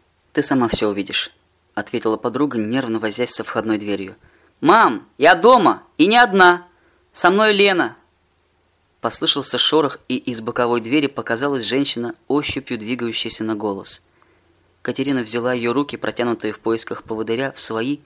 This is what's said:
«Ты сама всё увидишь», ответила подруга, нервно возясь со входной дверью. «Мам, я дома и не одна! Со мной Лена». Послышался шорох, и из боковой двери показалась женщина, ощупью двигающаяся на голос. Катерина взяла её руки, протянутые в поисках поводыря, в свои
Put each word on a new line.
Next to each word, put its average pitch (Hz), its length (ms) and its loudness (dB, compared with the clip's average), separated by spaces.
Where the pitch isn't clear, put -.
«Ты 151 80 -2
сама 127 280 2
всё 107 200 0
увидишь», - 420 -6
ответила 110 420 -4
подруга, 123 400 -2
нервно 113 420 -2
возясь 110 320 -2
со 117 120 -2
входной 110 340 -2
дверью. 98 380 -6
«Мам, 170 460 4
я 165 180 6
дома 180 480 6
и 160 100 6
не 226 100 4
одна! 185 500 6
Со - 180 2
мной 214 240 4
Лена». 190 420 2
Послышался 135 560 -2
шорох, 147 420 2
и 127 80 -2
из 117 240 -6
боковой 120 400 0
двери 135 260 0
показалась 123 560 -4
женщина, 120 520 -2
ощупью 135 500 -4
двигающаяся 113 680 -6
на 110 100 -2
голос. 101 480 -6
Катерина 131 400 -2
взяла 120 320 -2
её 120 180 -2
руки, 139 240 -2
протянутые 110 560 -4
в - 80 -12
поисках 113 440 -4
поводыря, 113 520 -6
в - 60 -10
свои 123 440 -4